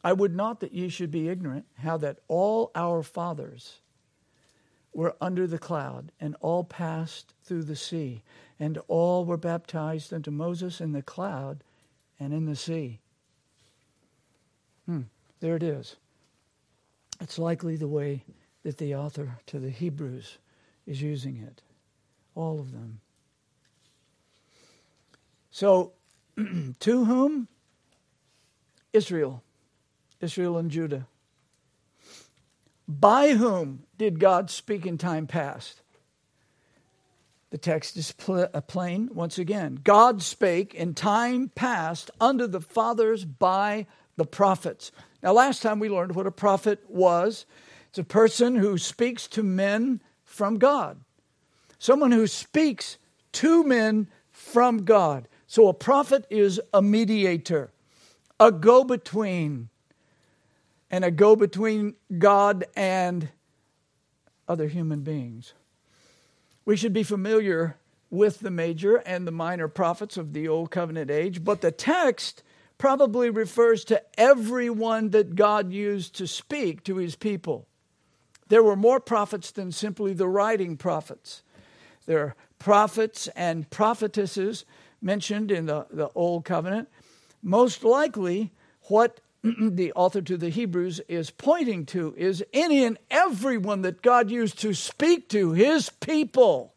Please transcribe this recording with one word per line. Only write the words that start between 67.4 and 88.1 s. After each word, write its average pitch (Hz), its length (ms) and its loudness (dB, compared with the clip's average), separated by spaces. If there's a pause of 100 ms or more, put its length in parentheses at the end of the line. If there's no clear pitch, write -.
with 202 300 2
the 208 100 -8
major 170 460 0
and 180 300 -4
the 165 60 -6
minor 165 360 -4
prophets 175 480 -4
of 156 160 -10
the 156 160 -6
Old 160 220 -2
Covenant 160 400 -6
age, 170 320 -2
but 208 200 0
the 165 100 2
text 302 720 -2 (360)
probably 254 500 2
refers 226 560 2
to - 180 0 (160)
everyone 226 920 2
that 196 240 2
God 208 380 2
used 202 440 -6
to 185 100 -6
speak 233 580 -6
to 190 120 -4
his 175 200 -4
people. 180 500 -6 (800)
There 226 140 8
were 208 140 6
more 240 240 4
prophets 208 500 -2
than 185 220 -10
simply 202 420 -4
the 185 140 0
writing 196 480 0
prophets. - 680 -8 (640)
There 160 140 2
are 147 160 -6 (220)
prophets 214 800 2
and 165 320 -4
prophetesses 208 960 -2 (380)
mentioned 208 480 -4
in 165 160 -2
the, 151 240 -4
the 156 240 -6
Old 175 300 -2
Covenant. 180 440 -4 (540)
Most 214 420 2
likely, 220 680 0 (300)